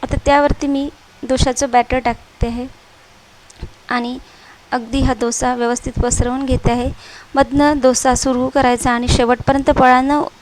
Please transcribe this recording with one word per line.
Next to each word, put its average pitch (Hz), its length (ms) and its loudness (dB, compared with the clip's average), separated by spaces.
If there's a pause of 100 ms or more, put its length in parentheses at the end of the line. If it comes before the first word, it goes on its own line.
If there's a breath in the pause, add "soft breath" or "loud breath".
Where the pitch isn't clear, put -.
आता - 220 -4
त्यावरती 285 420 2
मी 277 220 -2 (340)
डोशाचं 254 480 -2
बॅटर 247 280 2
टाकते 233 480 -4
आहे 240 200 -6 (1200)
आणि 240 280 -4 (560 loud breath)
अगदी 233 280 -4
हा 262 200 2
डोसा 240 340 -2
व्यवस्थित 240 460 -4
पसरवून 247 440 -2
घेते 254 260 0
आहे. 247 200 -2 (440 loud breath)
मधनं 285 460 2
डोसा 254 340 2
सुरू 254 340 0
करायचा 254 440 0
आणि 240 160 -2
शेवटपर्यंत 247 600 0
पळा 254 300 6
न 277 180 2 (240)